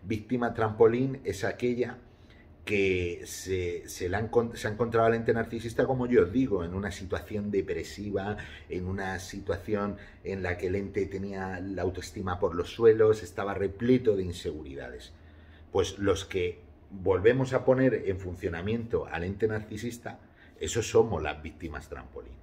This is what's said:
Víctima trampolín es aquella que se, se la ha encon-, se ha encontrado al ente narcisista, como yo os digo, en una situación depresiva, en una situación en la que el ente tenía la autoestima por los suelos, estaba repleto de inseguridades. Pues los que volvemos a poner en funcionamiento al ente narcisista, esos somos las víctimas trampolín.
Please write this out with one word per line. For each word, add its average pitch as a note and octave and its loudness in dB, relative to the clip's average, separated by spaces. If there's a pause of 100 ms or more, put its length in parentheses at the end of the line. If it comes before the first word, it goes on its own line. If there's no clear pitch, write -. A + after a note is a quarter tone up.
Víctima A2+ -2
trampolín A#2 4
es F#2+ -4
aquella A#2 -2 (640)
que F#2 0
se, F2+ -4
se F2+ -6
la F#2+ 0
ha G#2+ 0
encon-, A#2 2
se - -6
ha G#2+ 0
encontrado A2+ 2
al A#2 6
ente A#2 0
narcisista, A2+ 0
como B2+ 0
yo A#2 8
os F2+ 2
digo, G#2 2
en F2 -6
una F#2+ -4
situación G2+ -6
depresiva, G2 -4 (300)
en F2+ -6
una F#2+ -4
situación G2+ -4 (260)
en F#2+ -4
la F2+ -2
que F#2+ -6
el F#2 0
ente G2 -2
tenía F#2+ -6
la F#2 -4
autoestima F#2 -4
por F2 0
los F2 -2
suelos, A2 8
estaba G2 -6
repleto G#2 2
de F#2+ 0
inseguridades. C#2+ -10 (580)
Pues - 2
los G2 2
que F2 -2 (280)
volvemos G2+ 4
a B2+ 2
poner B2+ 4
en F#2+ -2
funcionamiento F2+ -4
al E2+ -4
ente G2 -2
narcisista, G#2+ -6 (400)
esos - -2
somos A2 4
las D2+ -4
víctimas D#2 -10
trampolín. B1+ -14